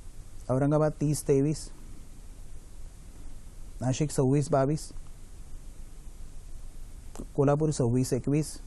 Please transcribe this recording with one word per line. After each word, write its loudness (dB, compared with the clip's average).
औरंगाबाद 6
तीस, 2
तेवीस. 4
नाशिक 2
सव्वीस, 4
बावीस. 4
कोल्हापूर 6
सव्वीस, 4
एकवीस. 2